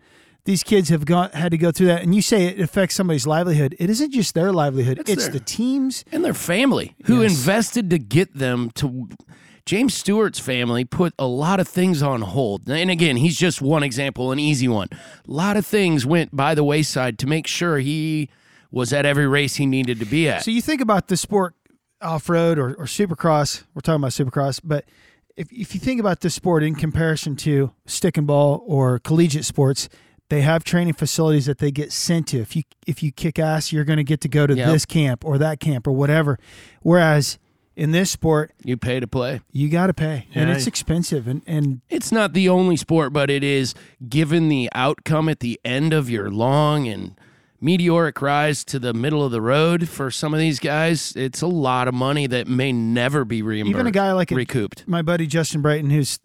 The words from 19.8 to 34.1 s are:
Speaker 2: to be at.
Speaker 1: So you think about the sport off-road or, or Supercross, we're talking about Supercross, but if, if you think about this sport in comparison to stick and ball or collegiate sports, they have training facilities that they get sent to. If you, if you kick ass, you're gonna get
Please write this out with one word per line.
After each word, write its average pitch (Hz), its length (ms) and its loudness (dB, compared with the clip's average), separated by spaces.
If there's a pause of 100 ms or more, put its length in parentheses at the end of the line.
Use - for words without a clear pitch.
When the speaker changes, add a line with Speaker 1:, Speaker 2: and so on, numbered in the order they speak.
Speaker 2:
to 113 60 -4
be 147 220 0
at. 107 160 -2
Speaker 1:
So 220 80 -2
you 226 100 0
think 294 200 -2
about 214 260 0
the 190 80 0
sport 185 400 -2 (460)
off-road 165 580 0
or, 127 140 -2
or 147 120 -14
Supercross, 165 800 0 (100)
we're 156 60 -12
talking 156 240 0
about 131 80 -2
Supercross, 139 500 0
but 147 220 -4 (540)
if, 151 160 -10
if 233 200 -10
you 190 60 -6
think 254 220 -2
about 190 180 0
this 175 160 -2
sport 165 280 2
in 156 120 0
comparison 156 640 -2
to 139 340 0 (140)
stick - 320 -2
and 147 100 0
ball 147 400 4
or 131 320 2
collegiate 156 460 2
sports, 139 420 0 (420)
they 147 120 0
have 160 220 2
training 175 300 0
facilities 151 520 0
that 139 140 -2
they 147 120 0
get 147 200 -6
sent 170 360 -2
to. 135 120 -2
If - 160 -6
you, 160 80 -4 (240)
if 160 160 -6
you 147 80 -2
kick - 280 -6
ass, 156 320 -2
you're 151 120 0
gonna 151 200 0
get 147 180 0